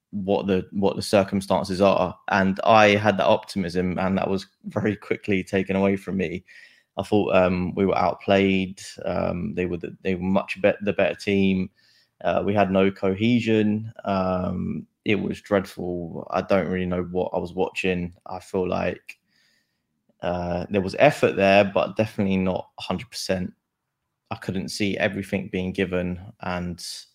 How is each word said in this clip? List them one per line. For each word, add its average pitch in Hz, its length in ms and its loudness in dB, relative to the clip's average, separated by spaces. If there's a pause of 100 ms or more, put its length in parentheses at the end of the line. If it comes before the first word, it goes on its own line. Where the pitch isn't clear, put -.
(140)
what 98 320 -2
the, 95 260 0
what 98 220 0
the - 60 -8
circumstances 95 800 0
are. 95 340 4 (140)
And 95 360 0
I 107 320 8
had 104 200 2
that 85 80 0
optimism, 90 760 0
and 95 200 0
that - 100 -2
was 95 180 -4 (180)
very 104 300 -2
quickly - 480 -4
taken 95 320 -2
away 98 220 2
from 95 220 -6
me. 90 260 -4 (540)
I 95 40 -2
thought, 101 320 2
um, 90 400 4
we 98 120 2
were 92 100 2
outplayed. 95 840 2 (240)
Um, 90 480 -2
they 90 100 -2
were 87 140 -4
the, 87 240 -12
they 95 120 -2
were 87 60 -6
much 95 400 -2
bet-, 101 240 0
the 101 80 0
better 85 220 2
team. 95 560 0 (520)
Uh, 90 220 0
we 98 80 -2
had 98 180 4
no 95 200 4
cohesion. 110 1000 2 (140)
Um, 92 840 -2 (200)
it 107 80 2
was 95 260 -4
dreadful. 90 920 -4
I 92 120 0
don't 92 260 2
really 92 160 -2
know 90 200 -2
what 90 280 -4
I 90 60 -2
was 90 160 -6
watching. 90 580 -2 (140)
I 92 140 -12
feel 92 280 -4
like, 90 500 -4 (1040)
uh, 87 480 -4
there 101 140 0
was 95 160 -4
effort 139 380 4
there, 98 280 6
but 95 320 -2
definitely 101 400 0
not 92 320 -2 (100)
a - 40 -14
hundred - 260 -6
percent. - 460 -6 (760)
I 113 60 -8
couldn't 95 320 -6
see 101 300 -2
everything 98 520 -4
being 92 220 -4
given, 90 480 -2 (220)
and 87 440 -6 (280)